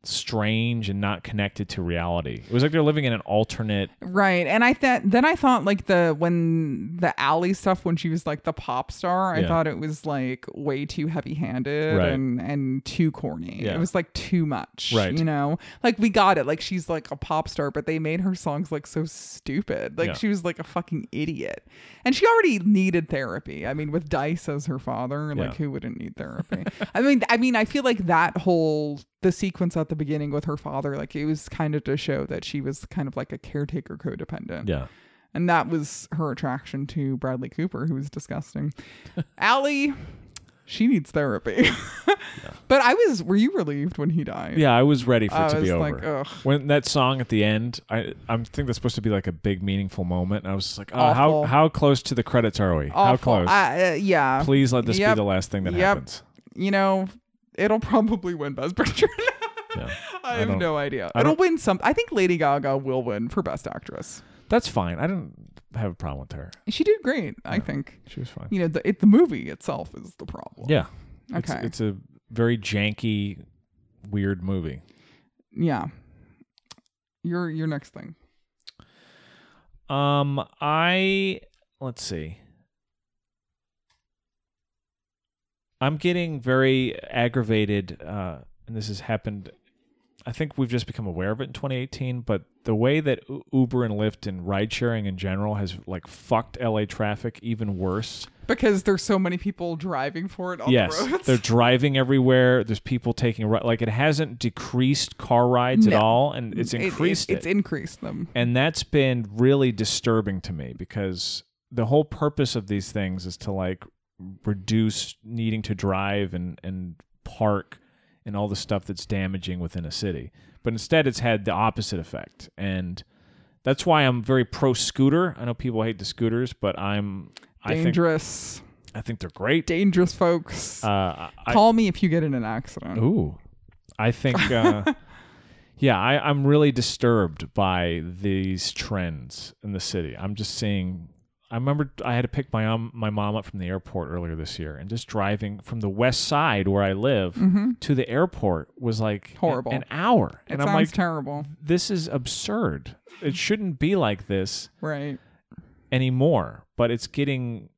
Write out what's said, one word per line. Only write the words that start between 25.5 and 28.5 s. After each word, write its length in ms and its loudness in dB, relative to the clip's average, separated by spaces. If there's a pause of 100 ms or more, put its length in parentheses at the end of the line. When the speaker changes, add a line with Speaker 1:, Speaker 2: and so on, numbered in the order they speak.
Speaker 1:
Yeah. 60 -12
Speaker 2:
who 140 -4
wouldn't 260 -8
need 180 -10
therapy? 480 -8 (140)
Speaker 1:
<laughs> 160 -8
Speaker 2:
I 80 2
mean, 260 6
I 80 4
mean, 200 2
I 80 2
feel 180 -2
like 240 0
that 320 2
whole, 600 0 (200)